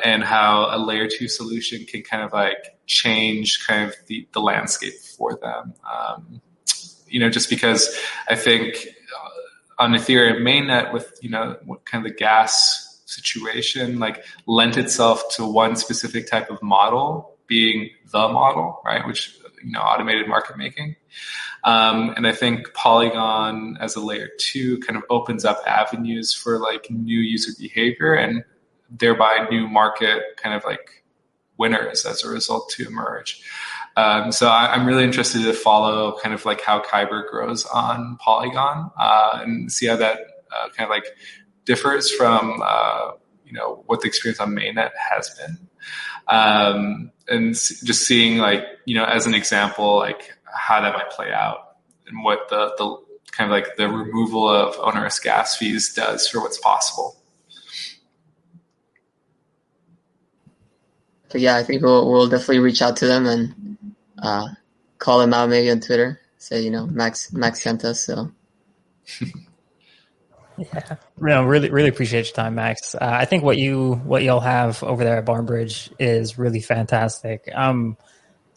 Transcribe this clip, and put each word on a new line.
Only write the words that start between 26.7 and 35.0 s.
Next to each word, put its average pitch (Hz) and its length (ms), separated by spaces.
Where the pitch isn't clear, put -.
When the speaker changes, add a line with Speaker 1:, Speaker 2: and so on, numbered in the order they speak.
Speaker 1:
new 113 280
user 110 400
behavior 120 560
and 117 300
thereby 113 640
new 113 180
market 107 540
kind 107 180
of, 104 100
like, - 380
winners 113 500
as - 160
a 120 60
result - 420
to 123 160
emerge. 113 560
Um, 107 340
so 120 160
I, 120 280
I'm 123 120
really 131 180